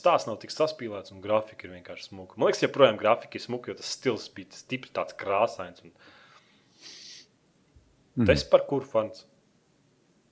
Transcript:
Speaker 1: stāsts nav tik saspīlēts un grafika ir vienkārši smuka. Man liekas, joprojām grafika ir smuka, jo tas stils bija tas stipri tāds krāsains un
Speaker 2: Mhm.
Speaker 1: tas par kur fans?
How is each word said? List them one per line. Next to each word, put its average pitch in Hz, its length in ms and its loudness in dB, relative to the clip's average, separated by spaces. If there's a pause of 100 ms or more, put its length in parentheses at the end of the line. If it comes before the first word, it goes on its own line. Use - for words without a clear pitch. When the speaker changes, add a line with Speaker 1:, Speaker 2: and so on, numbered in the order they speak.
Speaker 1:
stāsts 165 260 4
nav 107 120 -6
tik 110 100 -16
saspīlēts 117 640 -4
un 95 80 -18
grafika 107 460 -2
ir 90 60 -14
vienkārši 87 360 -16
smuka. 92 260 -16
Man 135 140 2
liekas, - 160 -2
joprojām 123 320 6
grafika 107 380 2
ir 101 60 -10
smuka, 120 280 -8
jo 95 60 -6
tas - 100 -14
stils - 440 -4
bija 95 200 -16
tas - 140 -20
stipri 131 280 -10
tāds - 240 -6
krāsains 98 680 -2
un 82 80 -20 (2250)
Speaker 2:
Mhm. 117 100 4
Speaker 1:
tas 139 160 6
par - 180 6
kur 139 220 -2
fans? - 420 -4 (1080)